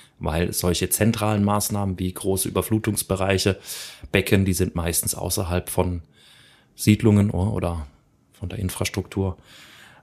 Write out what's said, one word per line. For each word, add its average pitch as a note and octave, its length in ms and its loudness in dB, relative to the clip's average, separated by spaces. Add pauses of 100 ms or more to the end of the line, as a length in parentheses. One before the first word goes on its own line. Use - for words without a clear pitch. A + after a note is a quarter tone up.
(200)
weil E2+ 340 -2
solche F2+ 360 0
zentralen G#2+ 540 2
Maßnahmen G2+ 560 0
wie F#2 120 -2
große F#2+ 380 -2
Überflutungsbereiche, F#2+ 1080 0 (520)
Becken, G2 340 4
die F#2 80 2
sind F2+ 220 0
meistens E2+ 380 -2
außerhalb F2 560 -4
von F2+ 320 0 (760)
Siedlungen G#2 560 6
o-, F#2 180 0
oder E2+ 380 -4 (460)
von F2 160 -10
der F#2 100 -8
Infrastruktur F#2+ 800 -4 (640)